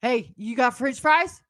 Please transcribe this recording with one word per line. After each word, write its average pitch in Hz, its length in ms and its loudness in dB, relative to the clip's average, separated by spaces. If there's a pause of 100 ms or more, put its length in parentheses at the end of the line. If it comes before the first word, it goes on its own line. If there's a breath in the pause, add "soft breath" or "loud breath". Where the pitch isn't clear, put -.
hey, 233 360 -2
you 214 180 -8
got 247 220 2
french 269 220 -4
fries? 339 500 2